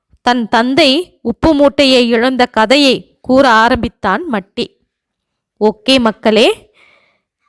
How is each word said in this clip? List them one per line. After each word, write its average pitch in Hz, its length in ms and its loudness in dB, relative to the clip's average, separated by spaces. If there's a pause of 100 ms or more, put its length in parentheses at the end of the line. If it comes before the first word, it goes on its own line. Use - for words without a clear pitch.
(220)
தன் 240 260 -2
தந்தை 262 760 0
உப்பு 311 320 -2
மூட்டையை 262 540 2
இழந்த 240 380 -2
கதையை 247 600 -2 (160)
கூற 262 280 2
ஆரம்பித்தான் 226 840 -2
மட்டி. 226 340 -8 (920)
ஓகே 214 400 0
மக்களே, 226 720 0 (760)